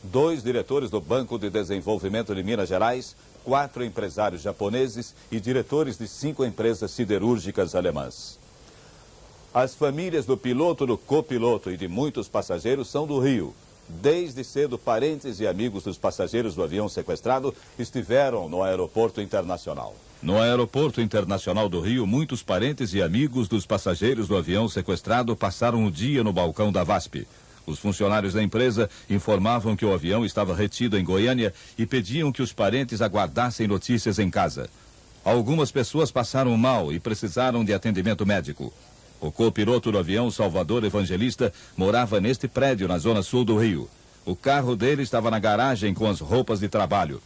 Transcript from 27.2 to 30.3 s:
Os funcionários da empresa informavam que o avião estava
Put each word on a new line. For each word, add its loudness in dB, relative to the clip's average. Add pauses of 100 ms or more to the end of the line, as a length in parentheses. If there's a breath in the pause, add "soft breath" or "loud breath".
Os -8
funcionários 0
da 2
empresa 2 (220 loud breath)
informavam 2
que -2
o 4
avião 0
estava -2